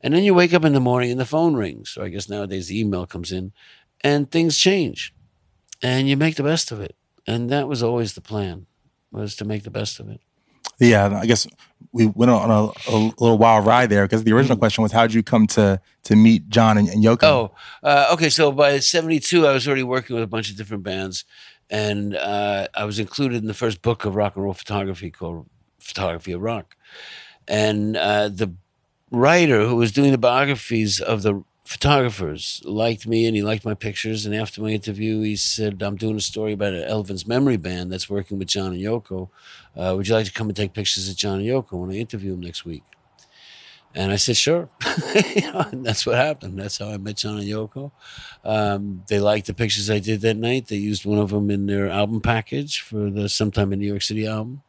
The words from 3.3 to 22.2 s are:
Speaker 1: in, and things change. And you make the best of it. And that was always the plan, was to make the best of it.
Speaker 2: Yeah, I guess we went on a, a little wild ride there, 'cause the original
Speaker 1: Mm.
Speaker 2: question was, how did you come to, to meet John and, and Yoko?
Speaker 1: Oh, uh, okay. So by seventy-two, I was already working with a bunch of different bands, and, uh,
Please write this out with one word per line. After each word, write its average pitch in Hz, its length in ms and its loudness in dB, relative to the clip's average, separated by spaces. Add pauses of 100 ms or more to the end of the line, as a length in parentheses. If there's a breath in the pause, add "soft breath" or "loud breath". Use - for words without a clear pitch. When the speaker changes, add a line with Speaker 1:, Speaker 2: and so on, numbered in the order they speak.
Speaker 1:
in, 92 220 -8 (480 soft breath)
and 143 280 0
things 165 300 0
change. 185 560 0 (640)
And 127 280 0
you 139 80 2
make 156 180 2
the 147 80 -4
best 156 300 -2
of 107 80 -10
it. - 160 -12 (320)
And 117 220 -2
that 143 180 0
was 131 160 -2
always 117 300 -2
the - 60 -18
plan, 95 460 -8 (460)
was 104 240 -8
to - 80 -8
make 107 180 -6
the 107 80 -16
best 104 300 -8
of 107 80 -16
it. 107 120 -16 (600)
Speaker 2:
Yeah, 101 420 6
I 113 40 -2
guess 117 200 4 (460)
we 113 140 4
went 113 240 4
on 110 200 4
a, 107 400 2
a 110 60 2
little 113 420 4
wild 110 260 8
ride 117 260 6
there, 101 180 4
'cause 110 160 0
the 110 80 6
original 127 240 4
Speaker 1:
Mm. 98 40 -2
Speaker 2:
question 113 220 2
was, 107 100 0
how 117 140 6
did 110 80 -2
you 113 80 4
come 110 260 4
to, 98 320 4 (240)
to 107 120 6
meet 110 340 8
John 110 280 6
and, 101 100 4
and 104 160 0
Yoko? 117 200 6
Speaker 1:
Oh, 127 260 4 (320 loud breath)
uh, 143 300 4
okay. 165 160 2
So 147 240 4
by 143 280 4
seventy-two, 165 680 2
I 139 60 6
was 127 160 0
already 135 160 0
working 127 320 -4
with 113 80 -2
a - 40 -10
bunch 110 220 -6
of 98 60 -14
different 104 260 -10
bands, 95 420 -8 (460 soft breath)
and, 104 440 -2
uh, 101 600 -4